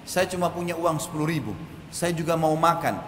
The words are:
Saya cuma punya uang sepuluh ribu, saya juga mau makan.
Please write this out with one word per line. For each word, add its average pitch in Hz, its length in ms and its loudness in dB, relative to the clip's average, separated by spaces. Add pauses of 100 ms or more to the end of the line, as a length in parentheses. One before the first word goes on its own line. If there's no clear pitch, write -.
Saya 180 240 0
cuma 175 240 0
punya 175 240 -4
uang 165 240 2
sepuluh 151 280 -2
ribu, 127 280 -2 (320)
saya - 240 -2
juga 165 240 0
mau 160 160 4
makan. 156 560 4